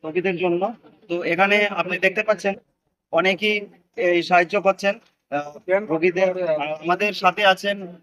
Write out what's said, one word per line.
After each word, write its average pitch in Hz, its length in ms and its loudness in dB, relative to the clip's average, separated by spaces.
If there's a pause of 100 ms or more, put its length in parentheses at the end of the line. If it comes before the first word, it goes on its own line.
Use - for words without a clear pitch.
রোগীদের 170 340 -2
জন্য। 180 360 -2 (360)
তো 175 140 -4
এখানে 196 440 2
আপনি 180 300 -4
দেখতে 190 260 0
পাচ্ছেন 202 320 0 (560)
অনেকেই 196 500 2 (340)
এই 175 280 2
সাহায্য 180 380 2
করছেন, 196 380 0 (300)
আহ, 147 280 -6 (100)
রোগীদের। 185 760 0
আহ, 151 300 -2 (100)
আমাদের 185 300 0
সাথে 185 320 0
আছেন 196 420 0 (160)